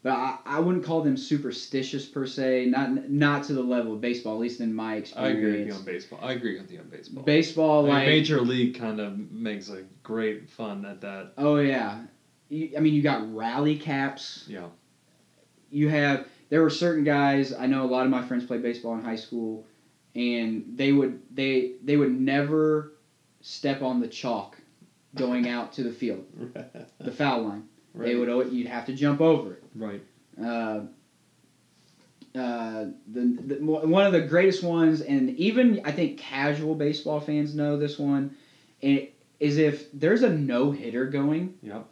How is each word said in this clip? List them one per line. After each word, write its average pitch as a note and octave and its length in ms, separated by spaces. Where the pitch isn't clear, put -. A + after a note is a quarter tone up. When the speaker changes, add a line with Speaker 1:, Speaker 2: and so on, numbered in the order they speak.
Speaker 1:
But C3+ 100
I, B2+ 320
I D3 160
wouldn't F3+ 240
call E3 180
them C#3 140
superstitious C3+ 880
per C3+ 200
se. B2+ 400
Not, C3 440
not C#3+ 340
to D3 100
the C3 80
level A#2+ 320
of G#2+ 80
baseball, A#2+ 320
at A2+ 60
least A#2+ 200
in A2+ 120
my A2 300
Speaker 2:
I C3 120
agree A2 160
with - 20
you G#2 60
Speaker 1:
experience. G2+ 120
Speaker 2:
on F#2 60
baseball. F2+ 380
I B2+ 100
agree A2+ 280
with - 100
you F2 100
on - 80
baseball. - 360
Speaker 1:
Baseball, D#3 560
Speaker 2:
I - 40
mean, C#3+ 100
Speaker 1:
like C3+ 120
Speaker 2:
Major D3+ 360
League B2 360
kind A2 220
of G2+ 180
makes G#2 380
a F#2+ 120
great A2 480
fun G2+ 340
at G2+ 160
that. G2 380
Speaker 1:
Oh, D3 180
yeah. A#2+ 460
You, D3+ 260
I D3+ 40
mean, D#3 140
you C#3+ 80
got A2 320
rally C3 440
caps. C#3 680
Speaker 2:
Yeah. F#2 200
Speaker 1:
You D3 180
have, D3 400
there D#3+ 120
were D#3 80
certain D#3+ 340
guys, C#3 500
I B2+ 120
know C3+ 180
a B2+ 40
lot B2+ 160
of C3 60
my B2+ 120
friends B2 220
played A#2+ 180
baseball A#2 320
in A2 80
high A#2 140
school, A2 500
and A#2 500
they C#3 160
would, C3 280
they, C3 380
they C#3+ 140
would C3+ 160
never D3 800
step - 420
on B2+ 180
the A#2 80
chalk A2+ 500
going B2 340
out A#2+ 240
to C#3 100
the A#2 80
field, A2 360
Speaker 2:
<laughs> - 400
Speaker 1:
the A#2+ 120
foul B2+ 340
line. G#2 240
They A#2+ 200
Speaker 2:
Right. - 20
Speaker 1:
would A#2+ 100
al-, B2+ 240
you'd A#2+ 140
have A#2+ 200
to C3+ 60
jump C#3+ 280
over D3+ 340
it. - 80
Speaker 2:
Right. G#2 260
Speaker 1:
Uh, A2+ 400
uh, A2+ 500
the, A#2+ 340
the, C#3 140
mo-, D#3 240
one F3+ 200
of G3 80
the D#3+ 100
greatest F3+ 420
ones, E3 360
and C3+ 360
even A3 480
I D3 80
think D3+ 260
casual D3 560
baseball D3+ 460
fans D3 340
know D3 240
this D3 180
one, C#3 380
and C#3 240
is D3 200
if D3 340
there's F3 300
a A3 80
no-hitter C3 760
going, D3+ 560
Speaker 2:
Yep. G#2+ 300